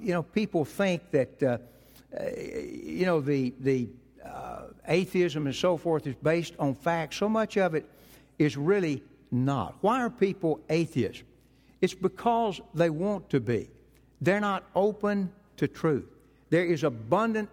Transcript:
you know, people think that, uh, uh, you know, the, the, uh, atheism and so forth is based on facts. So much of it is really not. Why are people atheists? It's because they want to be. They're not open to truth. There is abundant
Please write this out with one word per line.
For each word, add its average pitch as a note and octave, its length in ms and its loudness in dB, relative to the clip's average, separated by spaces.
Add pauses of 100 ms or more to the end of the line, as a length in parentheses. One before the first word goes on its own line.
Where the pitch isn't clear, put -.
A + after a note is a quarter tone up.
you F#3+ 140 -2
know, E3+ 80 0
people G3 420 -2
think F#3 460 -2
that, C3 320 0
uh, B2 160 2 (600)
uh, - 180 -4
you - 680 -6
know, E3+ 160 2
the, C3+ 400 0
the, C3 280 2 (360)
uh, B2+ 400 -12 (240)
atheism F3 580 0
and C3+ 80 -2
so F3+ 220 2
forth D#3 300 -2
is C3 100 -6
based E3 420 0
on C#3 160 0
facts. E3 420 -4
So G#3 120 0
much A3 280 0
of F3+ 180 2
it - 140 -2 (500)
is D3 180 2
really D#3 460 2 (280)
not. B2+ 500 0
Why A#3+ 200 2
are A#3 100 0
people F#3 580 0
atheists? D#3 540 0 (580)
It's F#3 140 0
because A3+ 680 0 (140)
they E3 160 4
want F#3 400 -4
to C#3 100 2
be. A2+ 300 -2 (500)
They're F#3+ 200 2
not G3+ 240 -2 (100)
open G3+ 580 0 (240)
to - 120 0
truth. C#3+ 360 0 (460)
There E3+ 140 4
is E3 200 0
abundant F#3+ 680 0